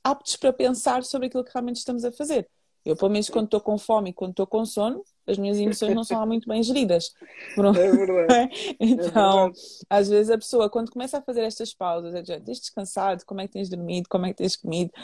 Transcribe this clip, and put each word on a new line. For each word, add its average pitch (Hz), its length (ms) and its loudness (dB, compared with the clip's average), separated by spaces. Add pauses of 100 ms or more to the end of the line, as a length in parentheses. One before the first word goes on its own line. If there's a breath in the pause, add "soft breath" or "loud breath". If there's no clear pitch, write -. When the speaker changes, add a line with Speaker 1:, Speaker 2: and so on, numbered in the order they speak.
Speaker 1:
aptos - 320 -2
para 269 160 2
pensar 254 500 0
sobre 254 240 -6
aquilo 254 160 -4
que 254 100 -20
realmente 240 260 -6
estamos 240 260 -6
a 240 80 -4
fazer. 294 360 -4 (360)
Eu, 156 100 0
pelo 196 160 2
menos, 208 200 0
quando 220 160 0
estou 214 160 0
com 214 160 0
fome 208 320 0
e - 20 -8
quando 185 200 -8
estou 190 140 -2
com 220 200 0
sono, 240 360 -4 (240)
as 202 120 0
minhas 202 180 -2
emoções 208 380 0
não 226 100 -2
são 226 140 -2
lá 220 80 -2
muito 226 200 -2
bem 226 160 0
geridas. 220 520 0 (400 loud breath)
Pronto. 202 260 6
Speaker 2:
É 190 100 6
verdade. 196 600 6 (100)
Speaker 1:
<laughs> 370 180 -8
Então, 226 260 2
Speaker 2:
É 190 400 4
verdade. 180 140 -2 (300 loud breath)
Speaker 1:
às 202 220 4
vezes 214 200 4
a 226 60 2
pessoa, 220 320 0
quando 226 220 -4
começa 254 260 -8
a 285 60 -8
fazer 240 220 -4
estas 220 280 -6
pausas, 170 420 -4
é 180 60 -6
de 185 60 -12
género, 175 180 -10
"Tens 240 160 -10
descansado? 190 640 -6
Como 196 160 -10
é 196 60 -8
que - 80 -16
tens 196 160 -8
dormido? 175 360 -6
Como 185 200 -2
é 180 60 -4
que - 40 -20
tens - 180 -2
comido? 175 360 -4 (140)